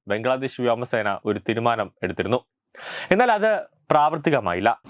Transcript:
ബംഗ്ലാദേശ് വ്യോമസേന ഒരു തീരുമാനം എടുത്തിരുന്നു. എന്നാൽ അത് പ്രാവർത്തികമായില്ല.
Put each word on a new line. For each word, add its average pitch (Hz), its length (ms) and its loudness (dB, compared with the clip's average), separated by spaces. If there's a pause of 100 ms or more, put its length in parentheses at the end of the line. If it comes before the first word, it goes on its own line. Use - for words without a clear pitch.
(100)
ബംഗ്ലാദേശ് 127 540 -2
വ്യോമസേന 113 540 0 (100)
ഒരു 104 180 0
തീരുമാനം 113 420 0 (160)
എടുത്തിരുന്നു. 98 360 -2 (760)
എന്നാൽ 240 240 4
അത് 214 140 0 (380)
പ്രാവർത്തികമായില്ല. 139 1000 2